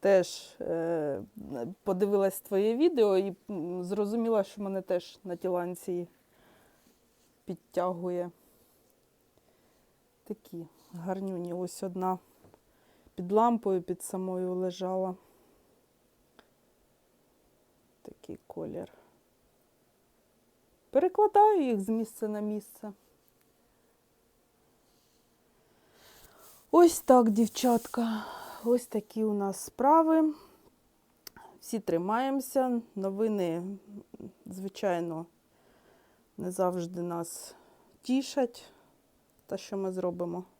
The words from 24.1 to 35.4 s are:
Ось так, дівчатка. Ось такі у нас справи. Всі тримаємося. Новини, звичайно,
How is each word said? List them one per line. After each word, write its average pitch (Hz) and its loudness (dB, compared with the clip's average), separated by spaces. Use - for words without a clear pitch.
Ось 339 10
так, 247 8
дівчатка. 226 0
Ось 240 2
такі 220 -4
у 214 0
нас 196 -4
справи. 311 4
Всі - -6
тримаємося. 247 0
Новини, 196 -2
звичайно, 175 -4